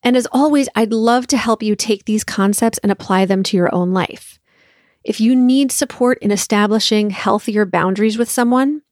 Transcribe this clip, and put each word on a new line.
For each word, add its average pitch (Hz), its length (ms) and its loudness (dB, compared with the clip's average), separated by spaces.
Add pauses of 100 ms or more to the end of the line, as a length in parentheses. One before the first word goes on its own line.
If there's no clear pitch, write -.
And 247 160 2
as 240 140 -2
always, 285 440 2
I'd 220 180 0
love 233 340 2
to 262 100 0
help 220 240 -2
you 214 140 0
take - 300 -4
these 214 180 -2
concepts 208 560 0
and 202 120 0
apply 190 340 0
them 190 180 0
to 190 140 -2
your 180 180 2
own 180 180 0
life. - 460 -6 (640)
If - 160 -6
you 233 160 4
need 254 360 2
support 254 480 -2
in 208 120 -2
establishing 208 800 0
healthier 208 540 -2
boundaries 190 520 0
with 233 120 -2
someone 262 520 0 (100)